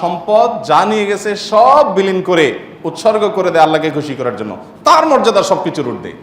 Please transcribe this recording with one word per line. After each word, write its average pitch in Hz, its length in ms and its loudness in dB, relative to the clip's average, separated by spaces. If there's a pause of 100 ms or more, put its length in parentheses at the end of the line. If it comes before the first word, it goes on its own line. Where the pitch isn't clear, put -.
সম্পদ, 214 640 0
যা 156 220 2
নিয়ে 214 200 0
গেছে 202 300 -4
সব 240 600 2
বিলীন 190 260 0
করে 156 380 0 (240)
উৎসর্গ 208 520 0
করে 180 160 -2
দেয় 165 120 4
আল্লাহকে 156 260 2
খুশি 143 260 -6
করার 123 200 -4
জন্য, 104 220 -10 (260)
তার 320 240 4
মর্যাদা 220 360 2
সবকিছুর 156 440 -2
ঊর্ধ্বে, 92 360 -10